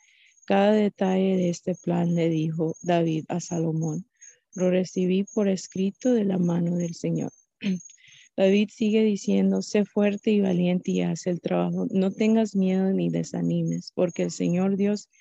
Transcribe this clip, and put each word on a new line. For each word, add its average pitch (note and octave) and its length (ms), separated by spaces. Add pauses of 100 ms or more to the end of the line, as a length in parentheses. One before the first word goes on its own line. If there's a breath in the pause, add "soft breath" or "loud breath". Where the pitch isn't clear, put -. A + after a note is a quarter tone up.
(460 soft breath)
"Cada G3 280
detalle F#3+ 640
de F3+ 120
este F3 260
plan", E3+ 380
le E3 160
dijo D#3+ 520
David E3 480
a F3+ 100
Salomón, D#3+ 640 (480 loud breath)
"lo F#3 160
recibí F#3 540
por G3+ 240
escrito F#3+ 640
de G#3+ 120
la F#3+ 120
mano F3 380
del F3 180
Señor." E3 380 (300)
<clears throat> F#3 220 (540 loud breath)
David G3+ 360
sigue A3 300
diciendo, G3 580
"Sé G#3 240
fuerte G#3 460
y G#3 100
valiente F3+ 500
y F#3 100
haz F3 260
el F3 140
trabajo. F3 500
No F#3+ 200
tengas A3 440
miedo F#3+ 380
ni F3 160
desanimes, E3+ 840
porque F3+ 300
el F3 80
Señor F#3 460
Dios, G3+ 320 (120 soft breath)